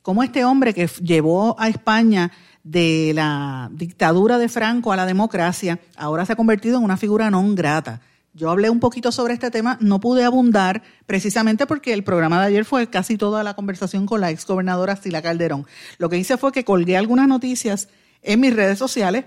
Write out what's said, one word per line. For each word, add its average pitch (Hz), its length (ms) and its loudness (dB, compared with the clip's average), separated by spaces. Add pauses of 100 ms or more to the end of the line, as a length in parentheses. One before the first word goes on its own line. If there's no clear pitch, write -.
Cómo 202 220 0
este 247 220 0
hombre 262 280 4
que 175 100 -2
f-, 175 200 -4
llevó 170 560 2
a 220 80 0
España 214 640 2 (320)
de 160 500 0
la 143 600 -4
dictadura 180 640 2
de 233 100 0
Franco 233 460 -2
a - 20 2
la 185 100 0
democracia, 185 720 -2 (200)
ahora 156 280 -4
se 226 60 -6
ha 214 60 0
convertido 226 400 2
en 233 80 2
una 190 100 0
figura 208 340 0
non 196 240 2
grata. 151 460 -2 (340)
Yo 160 160 -4
hablé 202 200 2
un 233 100 2
poquito 240 320 0
sobre 240 220 -2
este 240 180 -6
tema, 233 300 -2
no 202 180 2
pude 240 240 2
abundar 226 600 2 (220)
precisamente 214 600 0
porque 277 260 -4
el 202 140 -2
programa 170 340 2
de 196 80 2
ayer 208 160 2
fue 240 260 -2
casi 202 280 -4
toda 214 260 -2
la 202 120 -8
conversación 196 500 -4
con 208 160 -2
la 170 100 -2
exgobernadora 185 640 -2
Sila 175 260 -6
Calderón. 165 460 -4 (300)
Lo 170 100 -2
que 175 100 -2
hice 214 200 0
fue 254 160 -2
que 254 100 -2
colgué 180 320 2
algunas 240 320 2
noticias 247 600 -2 (320)
en 208 180 0
mis 254 160 4
redes 196 240 2
sociales 240 480 -2